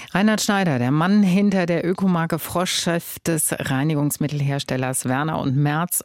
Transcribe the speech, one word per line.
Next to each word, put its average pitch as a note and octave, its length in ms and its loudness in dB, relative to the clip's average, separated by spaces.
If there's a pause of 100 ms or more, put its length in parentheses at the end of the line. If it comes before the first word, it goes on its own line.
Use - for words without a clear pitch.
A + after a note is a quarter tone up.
(100)
Reinhard G#3 320 2
Schneider, F3+ 380 2
der B2 100 0
Mann F3+ 320 2
hinter F#3+ 420 2
der E3+ 240 0
Ökomarke E3+ 520 0
Frosch, F3+ 320 -2
Chef - 480 -4
des - 360 -2
Reinigungsmittelherstellers C#3 1500 -2
Werner D3 340 -2
und C3 160 0
Merz D3 500 0